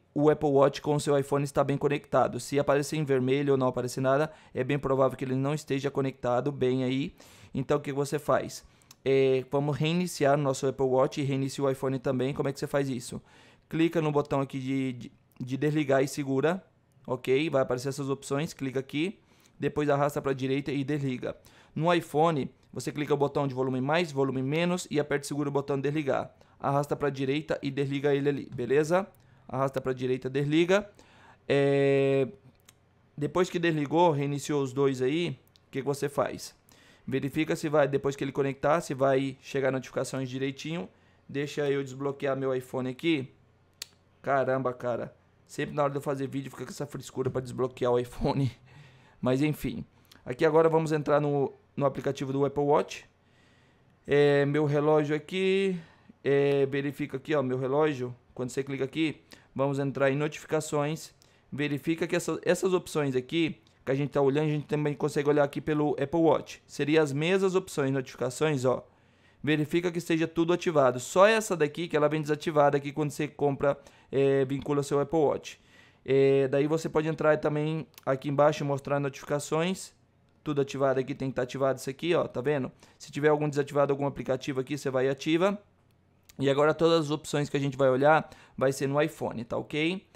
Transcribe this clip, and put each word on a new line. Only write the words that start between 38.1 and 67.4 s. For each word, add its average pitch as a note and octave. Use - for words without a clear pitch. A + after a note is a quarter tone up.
que -
ele C#3
conectar, C#3+
se E3
vai C3+
chegar C3+
notificações C3+
direitinho. C#3
Deixa C#3+
eu C#3
desbloquear C#3
meu C3+
iPhone B2+
aqui. C#3
Caramba, C3
cara. A#2+
Sempre C#3+
na D3
hora C#3
de C#3+
eu C3+
fazer C#3
vídeo C3
fica B2
com A#2+
essa -
frescura C3
pra C3
desbloquear B2
o B2
iPhone. C3
<laughs> -
Mas C3
enfim. D3
Aqui B2
agora D#3+
vamos D#3+
entrar D3+
no, C#3+
no C#3+
aplicativo C3+
do C#3
Apple C#3+
Watch. D3+
É, C#3+
meu D3
relógio D3
aqui. F#3+
É, C#3
verifica C#3
aqui, D3
ó, D3
meu B2+
relógio. C3+
Quando B2
você C3+
clica C3+
aqui, C#3+
vamos C3+
entrar C#3
em C3+
notificações. D3+
Verifica D3
que F3
essa, E3+
essas F3+
opções D3+
aqui D3
que B2
a -
gente C3+
tá C#3+
olhando, C#3+
a D3+
gente D3+
também D3
consegue D3
olhar D3
aqui C#3+
pelo D3+
Apple C#3+
Watch. -
Seria D3
as D3
mesmas F3+